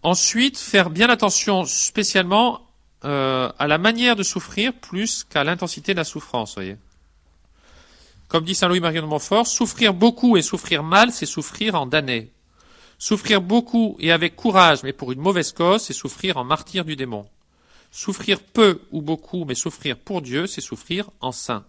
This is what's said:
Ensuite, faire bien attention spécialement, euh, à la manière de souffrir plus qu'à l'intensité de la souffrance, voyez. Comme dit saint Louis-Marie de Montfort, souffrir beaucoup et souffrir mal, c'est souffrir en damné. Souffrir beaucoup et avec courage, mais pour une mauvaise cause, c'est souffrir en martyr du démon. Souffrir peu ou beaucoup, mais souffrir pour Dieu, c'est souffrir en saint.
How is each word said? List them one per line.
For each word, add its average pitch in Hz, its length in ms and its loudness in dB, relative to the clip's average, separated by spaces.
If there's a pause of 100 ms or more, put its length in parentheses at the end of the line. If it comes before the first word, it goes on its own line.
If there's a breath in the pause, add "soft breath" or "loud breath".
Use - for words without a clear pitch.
Ensuite, 226 560 0
faire 180 320 2
bien 190 180 2
attention 208 560 2
spécialement, 202 1000 0 (380)
euh, 135 520 -2
à 147 120 -2
la 151 100 2
manière 233 380 2
de 196 80 -4
souffrir 220 500 -4
plus - 480 -6
qu'à 143 220 -2
l'intensité 175 480 -4
de 180 60 0
la 160 60 -2
souffrance, 120 500 -6
voyez. 98 220 -10 (1500 soft breath)
Comme 165 180 -2
dit 185 120 -4
saint 185 100 2
Louis-Marie 175 300 2
de 165 60 -4
Montfort, 156 440 0
souffrir 220 480 0
beaucoup 233 420 4
et 165 60 4
souffrir 160 400 -2
mal, 196 300 4
c'est - 140 -6
souffrir 190 500 -4
en 143 100 -2
damné. 123 460 -2 (680 soft breath)
Souffrir 208 440 0
beaucoup 226 580 0
et 160 100 0
avec 165 240 0
courage, 175 480 6
mais 135 100 -6
pour 127 200 -8
une 131 80 -8
mauvaise 175 320 0
cause, 185 300 2
c'est - 100 -10
souffrir 170 440 -6
en 131 60 -4
martyr 156 420 -4
du 156 120 -8
démon. 120 320 -8 (640 soft breath)
Souffrir - 480 -4
peu 202 400 2 (100)
ou 165 120 -6
beaucoup, 160 420 -6
mais 135 100 -4
souffrir 135 440 -6
pour 180 240 -6
Dieu, 139 240 -4
c'est - 160 -10
souffrir - 480 -10 (100)
en 127 100 -6
saint. 113 380 -8